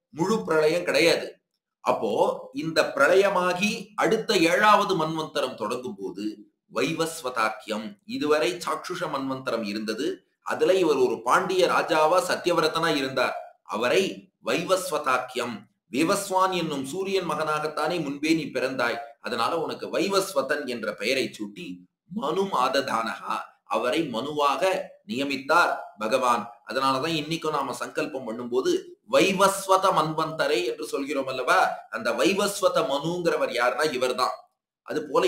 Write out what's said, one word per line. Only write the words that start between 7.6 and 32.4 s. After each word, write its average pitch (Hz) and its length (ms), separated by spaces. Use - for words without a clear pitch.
இதுவரை 147 540
சாக்ஷுஷ 156 500
மன்வந்தரம் 131 560
இருந்தது, 107 440
அதுல 165 280
இவர் 156 280
ஒரு 113 200
பாண்டிய 180 440
ராஜாவா 156 560
சத்யவிரதனா 160 720
இருந்தார், 127 400
அவரை 123 380
வைவஸ்வதாக்கியம், 131 1120
விவஸ்வான் 185 640
என்னும் 151 320
சூரியன் 190 420
மகனாகத்தானே 151 720
முன்பே 143 340
நீ 156 100
பிறந்தாய், 123 540
அதனால 117 380
உனக்கு 127 280
வைவஸ்வதன் 151 800
என்ற 117 280
பெயரை 120 340
சூட்டி 107 380
மனு 185 340
ஆததானகா, 123 800
அவரை 123 420
மனுவாக 139 540
நியமித்தார் 139 680
பகவான். 113 460
அதனாலதான் 135 520
இன்னைக்கும் 156 400
நாம 131 180
சங்கல்பம் 127 520
பண்ணும்போது 120 440
வைவஸ்வத 190 840
மன்வந்தரை 156 720
என்று 143 220
சொல்கிறோம் 139 420
அல்லவா? 131 300
அந்த 117 220
வைவஸ்வத 180 720